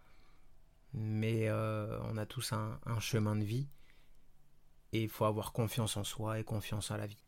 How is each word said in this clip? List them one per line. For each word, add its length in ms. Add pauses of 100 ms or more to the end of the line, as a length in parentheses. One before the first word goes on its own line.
(920)
mais, 560
euh, 560
on 120
a 100
tous 260
un, 340
un 140
chemin 340
de 100
vie, 220 (1300)
et 100
il 60
faut 160
avoir 280
confiance 440
en 80
soi 340
et 60
confiance 460
à 60
la 100
vie. 220